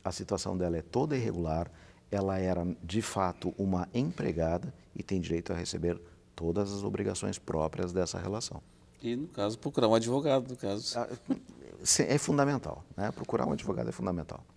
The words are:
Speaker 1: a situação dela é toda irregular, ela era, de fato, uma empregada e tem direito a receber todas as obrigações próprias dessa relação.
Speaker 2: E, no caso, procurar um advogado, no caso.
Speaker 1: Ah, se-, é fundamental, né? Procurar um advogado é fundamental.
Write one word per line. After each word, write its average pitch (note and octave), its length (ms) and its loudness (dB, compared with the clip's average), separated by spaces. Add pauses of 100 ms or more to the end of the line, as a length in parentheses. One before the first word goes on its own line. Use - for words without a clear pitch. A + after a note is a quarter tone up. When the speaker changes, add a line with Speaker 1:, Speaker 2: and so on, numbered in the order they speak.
Speaker 1:
a F#2+ 80 -2
situação F#2+ 480 -2
dela F2 180 2
é D#2+ 60 -2
toda C#3+ 340 0
irregular, E2+ 540 0 (400)
ela G2 280 0
era, F2+ 260 2 (180)
de F#2 180 0
fato, F#2 560 -2
uma F#2+ 380 2
empregada F2+ 800 0 (200)
e - 80 -8
tem F#2 180 0
direito E2+ 320 -2
a E2+ 40 -2
receber F2 440 -2 (340)
todas G2 380 0
as G2+ 100 -4
obrigações G2+ 560 -2
próprias D#2+ 540 -2
dessa F2+ 260 0
relação. G2 420 -6 (400)
Speaker 2:
E, A#2+ 140 -2
no C#3+ 140 -4
caso, G#2 300 -2
procurar B2 300 4
um A2+ 60 10
advogado, B2+ 560 4
no B2 60 -8
caso. A2 420 -2
Speaker 1:
Ah, A#2+ 100 -2 (760)
se-, - 180 4
é C3 160 4
fundamental, C#3+ 640 2 (120)
né? G2+ 160 0
Procurar - 340 0
um G#3+ 60 2
advogado - 360 -2
é - 40 -4
fundamental. F2 520 -4 (120)